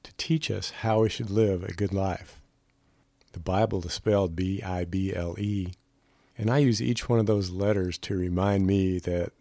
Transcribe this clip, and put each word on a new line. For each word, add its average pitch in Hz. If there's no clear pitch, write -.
to -
teach -
us 98
how 110
we 110
should 110
live 98
a 92
good 98
life. 95
The 85
Bible 95
is 85
spelled 98
B 92
I 90
B 95
L 87
E, 101
and 110
I 135
use 123
each 120
one 117
of 107
those 101
letters 95
to -
remind 95
me 95
that 87